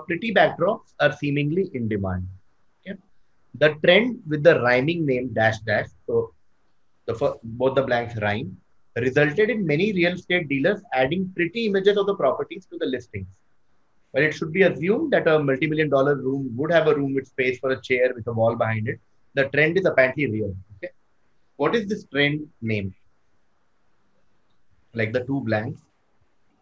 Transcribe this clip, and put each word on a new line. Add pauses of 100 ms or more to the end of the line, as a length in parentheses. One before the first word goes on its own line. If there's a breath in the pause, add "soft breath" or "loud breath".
pretty
backdrops
are
seemingly
in
demand. (580)
Okay? (580)
The (160)
trend
with
the
rhyming
name
dash
dash, (180)
so (720)
the
fir-,
both
the
blanks
rhyme, (400)
resulted
in
many
real
estate
dealers (120)
adding
pretty
images
of
the
properties
to
the
listings. (840)
Well,
it
should
be
assumed
that
a
multi-million
dollar
room
would
have
a
room
with
space
for
a
chair
with
a
wall
behind
it. (340)
The
trend
is
apparently
real. (220)
Okay? (640)
What
is
this
trend (140)
name? (2000)
Like
the
two
blanks. (800)